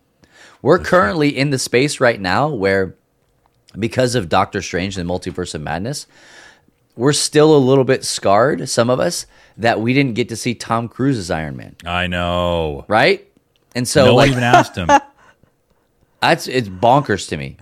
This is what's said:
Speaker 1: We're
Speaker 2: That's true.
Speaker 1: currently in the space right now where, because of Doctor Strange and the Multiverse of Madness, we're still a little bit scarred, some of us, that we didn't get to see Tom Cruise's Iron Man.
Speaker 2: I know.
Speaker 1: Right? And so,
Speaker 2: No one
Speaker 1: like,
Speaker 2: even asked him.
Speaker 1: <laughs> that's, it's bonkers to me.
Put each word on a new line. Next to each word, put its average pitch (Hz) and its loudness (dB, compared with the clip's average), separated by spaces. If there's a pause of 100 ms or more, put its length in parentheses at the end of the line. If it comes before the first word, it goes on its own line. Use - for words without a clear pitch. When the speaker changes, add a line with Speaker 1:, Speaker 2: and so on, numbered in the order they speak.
(600)
Speaker 1:
We're 156 4
Speaker 2:
That's - -8
true. 180 4
Speaker 1:
currently 160 0
in 139 0
the 131 -2
space 139 -2
right 120 2
now 104 0
where, 98 -2 (840)
because 117 -2
of 92 -2
Doctor 98 0
Strange 95 -6
and 87 -6
the 87 -4
Multiverse 90 -8
of 80 -10
Madness, 87 -8 (880)
we're 135 2
still 151 4
a - 6
little 131 4
bit 123 0
scarred, 120 0
some 117 0
of 127 0
us, - -4 (320)
that 104 0
we 120 -2
didn't 135 2
get 117 -2
to 117 -8
see 120 -4
Tom 117 -4
Cruise's 117 -2
Iron 76 -6
Man. 50 -20 (100)
Speaker 2:
I 87 -2
know. 87 -4
Speaker 1:
Right? 139 2 (460)
And 120 -4
so, 135 4
Speaker 2:
No 123 6
one - 6
Speaker 1:
like, 135 2
Speaker 2:
even 123 -2
asked 123 2
him. 92 -2 (680)
Speaker 1:
<laughs> - -20
that's, 156 0
it's 123 -4
bonkers 117 0
to 82 -6
me. 69 -12